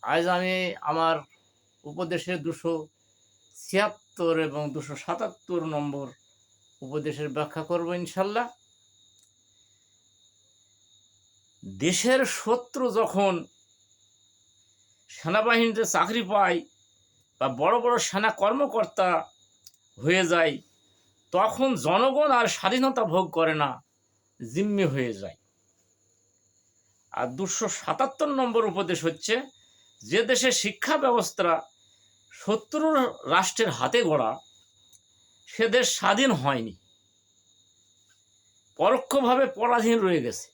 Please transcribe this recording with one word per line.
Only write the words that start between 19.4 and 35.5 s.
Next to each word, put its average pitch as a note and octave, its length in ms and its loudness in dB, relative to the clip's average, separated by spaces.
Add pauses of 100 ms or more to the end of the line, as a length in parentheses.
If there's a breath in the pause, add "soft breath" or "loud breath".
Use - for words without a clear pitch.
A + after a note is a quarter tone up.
হয়ে F3+ 240 4
যায়, E3 320 2 (720)
তখন A3+ 420 2
জনগণ A#3+ 560 2
আর A#3+ 160 4
স্বাধীনতা A#3 580 2
ভোগ F3 260 0
করে D#3+ 240 2
না, D3 160 0 (840)
জিম্মি G3+ 300 2
হয়ে C3 280 0
যায়। G2 240 -12 (1700)
আর - 160 -4
দুশো F#3 420 -6
সাতাত্তর C4+ 600 -4
নম্বর B3 360 0
উপদেশ F3 400 -2
হচ্ছে, G#3 380 -2 (580 soft breath)
যে D3+ 220 -2
দেশে A#3+ 300 2
শিক্ষা A#3+ 460 -2
ব্যবস্থা G#3 640 0 (720 soft breath)
শত্রুর D4+ 640 0 (320)
রাষ্ট্রের F#3+ 400 2
হাতে C3+ 320 0
গড়া, C3 360 0 (1080)
সে - 220 -2